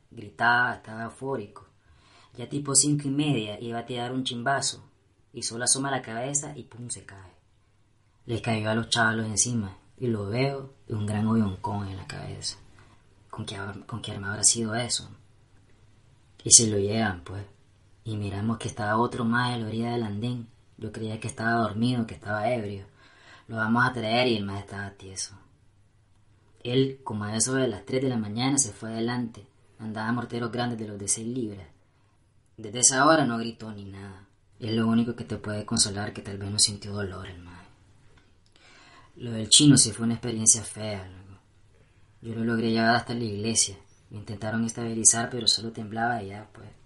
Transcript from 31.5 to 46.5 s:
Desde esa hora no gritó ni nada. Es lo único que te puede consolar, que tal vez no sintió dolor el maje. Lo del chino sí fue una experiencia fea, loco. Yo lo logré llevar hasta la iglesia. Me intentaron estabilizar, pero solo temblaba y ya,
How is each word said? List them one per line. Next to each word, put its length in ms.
Desde 220
esa 260
hora 200
no 120
gritó 340
ni 140
nada. 420
Es 140
lo 140
único 280
que 80
te 140
puede 280
consolar, 480
que 80
tal 160
vez 140
no 80
sintió 320
dolor 360
el 140
maje. 260
Lo 160
del 180
chino 280
sí 140
fue 140
una 100
experiencia 460
fea, 460
loco. 320
Yo 140
lo 80
logré 280
llevar 240
hasta 180
la 100
iglesia. 540
Me 80
intentaron 480
estabilizar, 640
pero 180
solo 240
temblaba 520
y 40
ya, 260